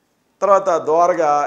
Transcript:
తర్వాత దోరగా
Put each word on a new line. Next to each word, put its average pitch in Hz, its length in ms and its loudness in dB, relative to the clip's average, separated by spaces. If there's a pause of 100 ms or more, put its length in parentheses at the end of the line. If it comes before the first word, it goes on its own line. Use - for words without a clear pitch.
(420)
తర్వాత 190 280 2 (200)
దోరగా 170 420 0 (160)